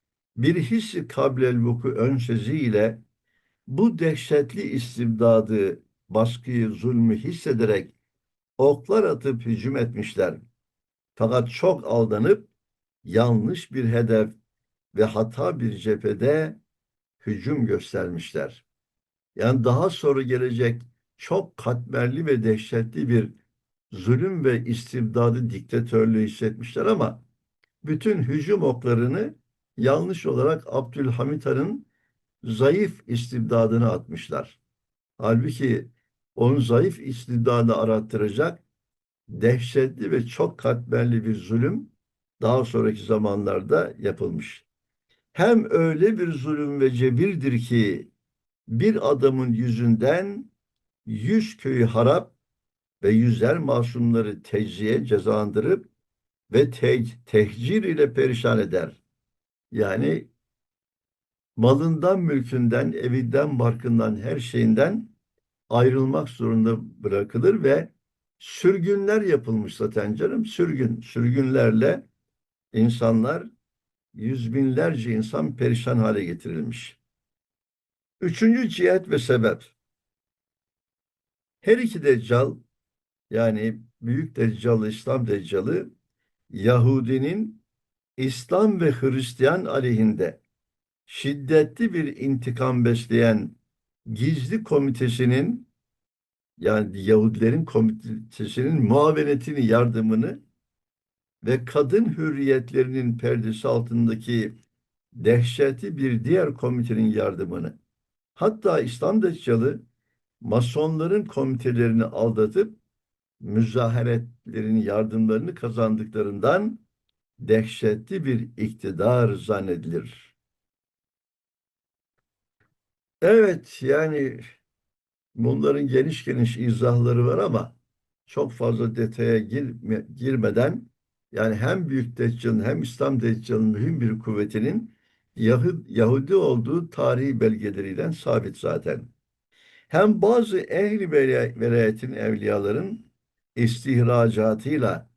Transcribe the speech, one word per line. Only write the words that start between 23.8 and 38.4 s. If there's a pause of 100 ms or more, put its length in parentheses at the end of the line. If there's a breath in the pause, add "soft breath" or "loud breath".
zulüm
ve
istibdadı,
diktatörlüğü
hissetmişler
ama (600)
bütün
hücum
oklarını (420)
yanlış
olarak
Abdülhamit
Han'ın (560)
zayıf
istibdadına
atmışlar. (580)
Halbuki (440)
onun
zayıf
istibdadını
arattıracak (640)